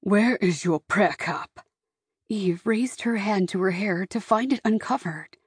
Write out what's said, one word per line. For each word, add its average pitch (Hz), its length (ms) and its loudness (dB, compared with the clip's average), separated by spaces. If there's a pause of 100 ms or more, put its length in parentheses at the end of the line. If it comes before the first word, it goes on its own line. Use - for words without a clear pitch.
Where 208 340 4
is 180 260 0
your 165 160 2
prayer - 360 2
cup? - 440 -8 (680)
Eve 185 380 -2
raised 226 360 -2
her 233 160 0
hand 196 320 0
to 185 120 -4
her 190 80 2
hair 185 360 -2
to 226 140 -6
find 226 320 0
it 240 120 0
uncovered. 202 720 -2 (100)